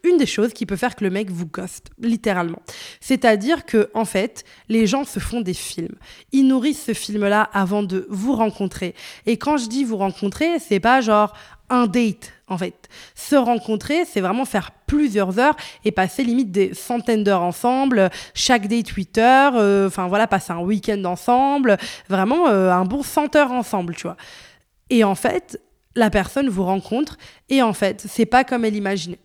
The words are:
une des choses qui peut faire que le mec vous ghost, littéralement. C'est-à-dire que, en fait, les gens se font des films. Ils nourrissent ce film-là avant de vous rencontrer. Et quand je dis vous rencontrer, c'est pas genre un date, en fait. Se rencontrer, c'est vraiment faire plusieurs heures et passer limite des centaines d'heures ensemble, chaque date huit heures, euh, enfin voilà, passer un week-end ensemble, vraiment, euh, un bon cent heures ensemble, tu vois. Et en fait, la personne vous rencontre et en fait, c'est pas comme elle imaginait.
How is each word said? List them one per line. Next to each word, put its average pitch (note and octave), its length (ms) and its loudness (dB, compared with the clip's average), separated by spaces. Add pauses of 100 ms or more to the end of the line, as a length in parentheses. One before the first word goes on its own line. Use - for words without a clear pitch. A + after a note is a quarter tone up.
une F4 140 4
des C4 100 4
choses A3 260 -2
qui F#3+ 140 -8
peut G3 80 -4
faire A#3+ 200 -4
que - 80 -6
le F#3+ 60 0
mec F#3+ 220 -4
vous E3+ 160 -6
ghost, - 400 -12 (100)
littéralement. G3 600 -2 (420)
C'est-à-dire A#3+ 640 2
que, G#3+ 300 2
en A3 100 0
fait, - 380 -4 (260)
les A3 160 4
gens C4+ 180 0
se - 140 -8
font A#3 240 -6
des F3+ 140 -4
films. - 400 -10 (360)
Ils C4+ 140 4
nourrissent C4 380 2
ce A3+ 100 -2
film-là G#3 600 0
avant G3 280 0
de F#3+ 300 -4
vous G#3 220 -2
rencontrer. G3+ 600 -2 (320)
Et A#3 120 2
quand D4 200 0
je A#3+ 80 -2
dis B3+ 180 -2
vous A3 140 -2
rencontrer, G3+ 600 -2
c'est G3 200 -2
pas B3 220 4
genre G#3 320 2 (380)
un B3 160 2
date, A3 460 -2 (140)
en F#3 120 -6
fait. F3+ 280 -10 (280)
Se - 200 -2
rencontrer, A#3+ 720 0
c'est - 160 -4
vraiment G#3+ 240 -2
faire - 240 -4 (160)
plusieurs G#3 540 0
heures D4 160 4 (300)
et G#3+ 60 2
passer F#3 320 -2
limite A#3 280 0
des F#3 240 0
centaines A#3 480 -2
d'heures G3 180 2
ensemble, A#3+ 680 2 (240)
chaque A3 320 0
date A#3 220 -2
huit - 280 -6
heures, C4 380 6
euh, G3+ 320 4
enfin F3+ 180 -4
voilà, G#3 220 0
passer F#3 260 -2
un E3+ 80 -4
week-end G3+ 440 -2
ensemble, B3 720 2 (320)
vraiment, A3+ 380 2
euh, F#3+ 240 4
un F3+ 140 2
bon B3+ 160 -2
cent D4+ 340 -2
heures C#4+ 160 6
ensemble, F#3+ 440 -4
tu - 80 -16
vois. E3+ 140 -8 (760)
Et A#3 120 6
en G3 120 2
fait, - 440 -4 (360)
la A3 160 4
personne C4 360 0
vous F#3+ 160 -2
rencontre G3 540 -2 (320)
et C4+ 140 4
en A3 100 2
fait, - 340 -2
c'est A3 200 0
pas B3+ 160 4
comme B3 220 -2
elle G#3+ 100 -2
imaginait. F#3+ 500 -6